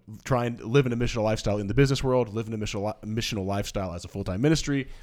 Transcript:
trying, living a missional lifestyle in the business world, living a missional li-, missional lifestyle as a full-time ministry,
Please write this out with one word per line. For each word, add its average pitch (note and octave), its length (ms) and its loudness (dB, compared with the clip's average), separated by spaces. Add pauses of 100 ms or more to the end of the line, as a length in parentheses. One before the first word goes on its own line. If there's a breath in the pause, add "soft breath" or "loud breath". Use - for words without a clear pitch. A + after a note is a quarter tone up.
(260)
trying, A#2+ 320 0
living B2 340 4
a A#2 60 0
missional A#2 260 0
lifestyle G#2+ 340 2
in G#2 100 -2
the G2+ 60 -2
business C3+ 300 4
world, B2+ 300 0
living A2+ 200 -4
a A2+ 40 -6
missional G#2 280 -4 (200)
li-, G#2+ 40 -8
missional A2 360 -2
lifestyle G2 480 -4
as F2 100 -10
a - 60 -14
full-time G2 320 -4
ministry, C#3+ 480 2 (140 loud breath)